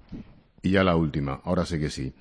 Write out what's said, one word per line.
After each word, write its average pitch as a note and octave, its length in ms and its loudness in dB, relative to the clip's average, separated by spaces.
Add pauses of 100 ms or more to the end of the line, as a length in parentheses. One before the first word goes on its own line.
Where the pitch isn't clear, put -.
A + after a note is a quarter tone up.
(640)
Y F#2 80 0
ya F#2+ 140 4
la F2 120 4
última, C#2+ 480 0
ahora F2+ 200 0
sí E2 140 -4
que D2 120 -2
sí. - 300 -8